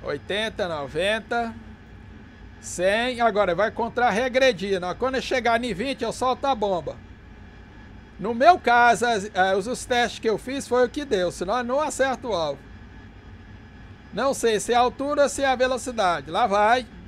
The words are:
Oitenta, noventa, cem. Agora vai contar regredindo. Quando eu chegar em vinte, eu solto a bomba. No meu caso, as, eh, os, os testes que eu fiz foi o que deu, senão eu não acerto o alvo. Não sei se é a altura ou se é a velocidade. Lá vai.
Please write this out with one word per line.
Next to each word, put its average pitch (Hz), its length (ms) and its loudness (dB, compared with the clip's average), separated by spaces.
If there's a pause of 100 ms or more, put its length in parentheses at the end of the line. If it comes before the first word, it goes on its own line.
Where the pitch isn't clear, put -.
Oitenta, 190 640 -6
noventa, 208 840 -4 (1080)
cem. 226 600 0
Agora 202 340 2
vai 208 160 0
contar 233 400 0
regredindo. 208 720 2 (140)
Quando 262 160 -2
eu 233 60 -2
chegar 233 420 0
em 247 100 -4
vinte, 254 300 -4
eu 220 100 -4
solto 254 320 2
a 277 80 4
bomba. 180 420 0 (1200)
No 214 160 -4
meu 294 240 6
caso, 240 480 4
as, 220 280 0
eh, 190 240 2
os, 190 100 -4
os 247 160 -6
testes 240 360 -2
que 220 100 -2
eu 202 80 0
fiz 262 280 -8
foi 247 200 2
o 240 40 -4
que 294 140 -8
deu, 190 280 0
senão 196 260 -4
eu 247 80 -2
não 262 160 0
acerto 262 480 -2
o 214 40 0
alvo. 156 280 -4 (1500)
Não 262 200 0
sei 226 240 0
se - 140 -2
é 247 40 4
a 240 40 6
altura 277 440 2
ou 262 60 4
se - 120 -4
é 277 60 2
a 262 80 4
velocidade. 220 760 0
Lá 214 160 2
vai. 214 400 4 (200)